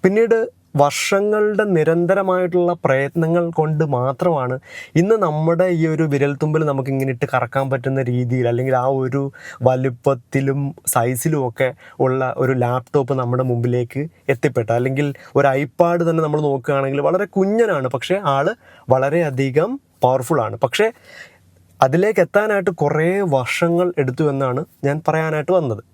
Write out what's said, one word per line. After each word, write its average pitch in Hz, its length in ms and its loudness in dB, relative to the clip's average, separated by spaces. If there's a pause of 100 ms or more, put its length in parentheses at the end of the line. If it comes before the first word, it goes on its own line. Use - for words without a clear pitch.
പിന്നീട് 220 340 4 (420)
വർഷങ്ങളുടെ 208 840 2 (120)
നിരന്തരമായിട്ടുള്ള 175 960 2 (120)
പ്രയത്നങ്ങൾ 160 600 0 (140)
കൊണ്ട് 156 240 0 (120)
മാത്രമാണ് 131 640 -2 (440)
ഇന്ന് 208 220 4
നമ്മുടെ 165 440 0 (120)
ഈ - 20 0 (120)
ഒരു 156 200 0
വിരൽത്തുമ്പിൽ 143 580 0
നമുക്ക് 135 240 -4
ഇങ്ങനെ 135 200 -2
ഇട്ട് 135 180 -2
കറക്കാൻ 127 380 -2
പറ്റുന്ന 135 400 -2
രീതിയിൽ, 123 400 0
അല്ലെങ്കിൽ 127 300 0
ആ 127 40 -2 (200)
ഒരു 135 180 -2 (460)
വലുപ്പത്തിലും 135 920 -2 (340)
സൈസിലും 131 540 0
ഒക്കെ 127 200 -2 (380)
ഉള്ള 131 360 0
ഒരു 131 120 2 (100)
ലാപ്ടോപ്പ് 127 580 0
നമ്മുടെ 127 280 0
മുമ്പിലേക്ക് 120 520 -2 (320)
എത്തിപ്പെട്ടത്. 120 460 0
അല്ലെങ്കിൽ 135 280 0 (300)
ഒരു 139 100 4 (140)
iPad 170 480 2
തന്നെ 160 160 2
നമ്മൾ 151 220 -2
നോക്കുകയാണെങ്കിൽ 139 600 -2
വളരെ 185 200 0 (100)
കുഞ്ഞനാണ്, 196 580 0
പക്ഷേ 185 220 -2 (180)
ആള് 160 180 0 (400)
വളരെയധികം 139 800 0 (320)
പവർഫുൾ 131 420 2
ആണ്. 110 200 -8
പക്ഷേ 208 220 0 (960)
അതിലേക്ക് 185 400 2
എത്താനായിട്ട് 202 560 0
കുറേ 151 280 2 (280)
വർഷങ്ങൾ 170 500 0 (160)
എടുത്തു 139 200 -2 (100)
എന്നാണ് 135 260 -2 (260)
ഞാൻ 143 100 0 (120)
പറയാനായിട്ട് 156 500 -2
വന്നത്. 117 240 -2 (120)